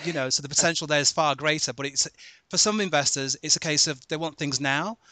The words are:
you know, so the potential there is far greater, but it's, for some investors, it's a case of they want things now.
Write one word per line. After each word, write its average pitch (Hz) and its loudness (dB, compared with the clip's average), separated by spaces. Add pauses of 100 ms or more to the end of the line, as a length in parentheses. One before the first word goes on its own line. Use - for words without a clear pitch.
you 170 -2
know, 131 -2
so 143 -2
the 139 -10
potential 165 2
there 147 2
is 139 4
far 156 2
greater, 147 0
but 139 -6
it's, 139 -2 (440)
for 185 -4
some 214 4
investors, 139 0
it's 151 0
a 151 0
case 156 0
of 139 -8
they 165 -4
want 156 -6
things 139 -4
now. 147 -2 (120)